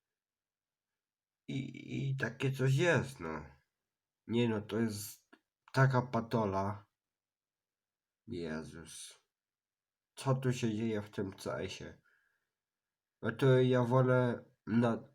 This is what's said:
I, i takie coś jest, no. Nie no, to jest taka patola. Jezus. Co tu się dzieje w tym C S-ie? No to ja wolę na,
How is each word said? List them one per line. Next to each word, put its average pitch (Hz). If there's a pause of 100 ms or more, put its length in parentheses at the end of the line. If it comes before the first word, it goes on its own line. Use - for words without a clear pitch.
(1500)
I, 135
i 135
takie 139
coś 135
jest, 151
no. 80 (840)
Nie 117
no, 110
to 104
jest 104 (440)
taka 135
patola. 101 (1400)
Jezus. 80 (960)
Co 131
tu 127
się 113
dzieje 110
w -
tym 95
C -
S-ie? 87 (1200)
No 110
to -
ja 127
wolę 123 (220)
na, 113